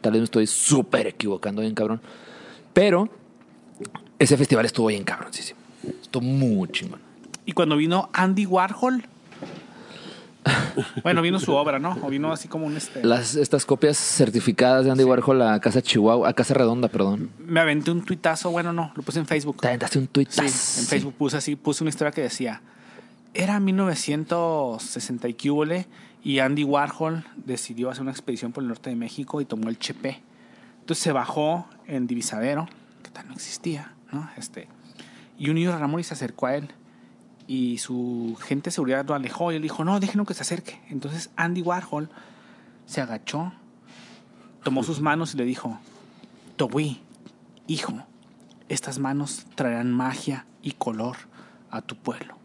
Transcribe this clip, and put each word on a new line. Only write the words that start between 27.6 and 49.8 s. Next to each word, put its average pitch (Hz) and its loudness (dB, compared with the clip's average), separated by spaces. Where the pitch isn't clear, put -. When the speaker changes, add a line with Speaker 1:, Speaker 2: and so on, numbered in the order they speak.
Speaker 2:
hacer 127 -8
una 131 -4
expedición 120 -8
por 139 -8
el 123 -4
norte 117 -8
de 120 -6
México 127 -6
y 135 -4
tomó 110 -6
el 113 -6
Chepe. - -8
Entonces - -6
se 160 0
bajó 151 0
en 131 -4
Divisadero, 120 -4
que - -20
tal - -20
no - -18
existía, - -10
¿no? 151 -8
Este, - -16
y 143 -2
un 160 2
niño 170 2
Ramón 151 -2
y - -6
se 165 -10
acercó 131 -6
a 131 0
él, 147 -6
y 123 -2
su 120 -6
gente 143 -4
de - -6
seguridad 139 -2
lo 151 -2
alejó, 143 -4
y 160 -2
él 156 -4
dijo, 156 -4
"No, 196 2
déjenlo 202 0
que 202 -10
se - -10
acerque". - -8
Entonces 147 -8
Andy 175 -2
Warhol 165 -4
se - -4
agachó, 131 -6
tomó 131 0
sus 143 -4
manos 151 0
y - -4
le 123 0
dijo, 120 -6
"Tobui, 139 -2
hijo, - -4
estas 135 -6
manos 139 -4
traerán 123 -2